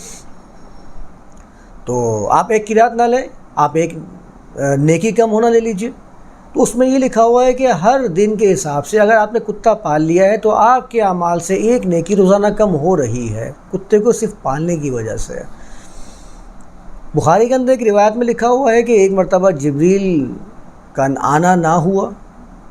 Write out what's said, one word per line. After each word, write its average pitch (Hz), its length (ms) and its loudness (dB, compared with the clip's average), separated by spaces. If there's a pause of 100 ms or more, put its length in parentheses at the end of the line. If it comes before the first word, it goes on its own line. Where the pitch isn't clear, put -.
(1800)
تو 117 440 -2
آپ 170 220 0
ایک 214 160 0
کی 220 80 -2
رات 233 180 4
نہ 233 80 -2
لیں، 240 260 0 (280)
آپ 147 180 2
ایک، 165 200 -2 (600)
آ، 139 200 0
نیکی 165 360 2
کم 226 200 2
ہونا 226 180 2
لے 233 100 4
لیجئے۔ 226 300 -4 (640)
تو - 100 2
اس - 120 -2
میں 254 120 2
یہ 262 100 2
لکھا 247 260 2
ہوا 240 220 4
ہے 254 80 2
کہ 254 140 0
ہر 233 400 2
دن 208 280 0
کے 202 180 2
حساب 143 340 -4
سے 214 120 0
اگر 214 160 4
آپ 214 180 0
نے 233 140 0
کتا 214 260 0
پال 156 280 -2
لیا 170 240 2
ہے 208 120 2
تو 214 140 0
آپ 240 400 2
کے 226 100 0
اعمال 175 380 0
سے 175 140 -4
ایک 208 320 0
نیکی 175 300 0
روزانہ 202 320 4
کم 208 280 0
ہو 165 220 0
رہی 120 360 -4
ہے، 117 180 -8 (200)
کتے 196 280 0
کو 233 120 2
صرف 226 180 -2 (120)
پالنے 160 360 -4
کی 147 120 -6
وجہ 110 280 -6
سے۔ - 240 -8 (1700)
بخاری 170 340 2
کے 254 80 0
اندر 254 160 0
ایک 233 180 0
روایت 208 280 2
میں 240 100 -2
لکھا 233 220 -2
ہوا 247 240 2
ہے 233 100 4
کہ 226 80 -2
ایک 190 200 4
مرتبہ 185 400 2
جبریل 151 840 0 (600)
کا 135 140 -2 (140)
آنا 160 340 2
نہ 170 120 0
ہوا 190 420 0 (600)